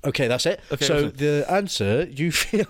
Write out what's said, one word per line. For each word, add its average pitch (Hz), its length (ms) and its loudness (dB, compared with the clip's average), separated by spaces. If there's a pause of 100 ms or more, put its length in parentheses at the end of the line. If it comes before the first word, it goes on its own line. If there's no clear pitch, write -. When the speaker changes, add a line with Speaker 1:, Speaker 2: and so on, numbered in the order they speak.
Speaker 1:
Okay, 135 240 0
that's 123 200 0
it. 185 120 0 (120)
Speaker 2:
Okay, 147 140 -2
Speaker 1:
So 156 120 2
Speaker 2:
awesome. 147 200 0
Speaker 1:
the 147 320 0
answer, 175 600 0
you 151 220 -2
<laughs> - 0 -
feel - 380 0